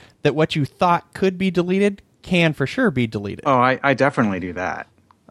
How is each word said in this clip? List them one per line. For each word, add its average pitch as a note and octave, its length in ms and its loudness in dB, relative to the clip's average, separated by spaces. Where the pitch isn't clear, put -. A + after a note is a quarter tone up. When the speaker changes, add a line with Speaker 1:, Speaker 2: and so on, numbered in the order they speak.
Speaker 1:
that C3+ 120 2
what D#3 220 0
you C#3+ 80 0
thought - 480 -2
could F#3+ 240 -2
be F#3+ 120 0
deleted F#3+ 520 0
can E3+ 300 2
for C#3 160 -4
sure A#3+ 240 0
be B2 160 0
deleted. G2+ 380 -8
Speaker 2:
Oh, C#3 140 2
I, B2+ 220 2
I C#3 120 2
definitely A2 480 0
do F2+ 120 -8
that. F2+ 340 -8